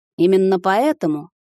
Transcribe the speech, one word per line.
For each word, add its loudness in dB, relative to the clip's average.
Именно 2
поэтому -2